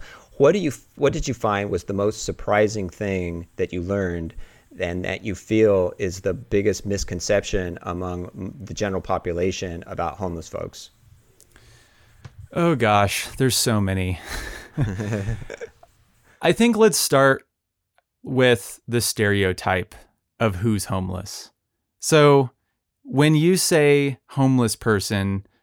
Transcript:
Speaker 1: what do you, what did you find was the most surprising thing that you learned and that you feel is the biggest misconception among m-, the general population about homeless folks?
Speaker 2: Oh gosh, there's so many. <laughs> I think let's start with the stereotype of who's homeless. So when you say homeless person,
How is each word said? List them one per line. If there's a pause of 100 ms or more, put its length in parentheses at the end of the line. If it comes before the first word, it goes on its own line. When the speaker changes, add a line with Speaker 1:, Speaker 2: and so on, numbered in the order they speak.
(380)
Speaker 1:
what
do
you, (220)
what
did
you
find
was
the
most
surprising
thing
that
you
learned (420)
and
that
you
feel
is
the
biggest
misconception
among
m-,
the
general
population
about
homeless
folks? (1600)
Speaker 2:
Oh
gosh,
there's
so
many. (560)
<laughs>
I
think
let's
start (800)
with
the
stereotype (440)
of
who's
homeless. (480)
So (520)
when
you
say (100)
homeless
person, (180)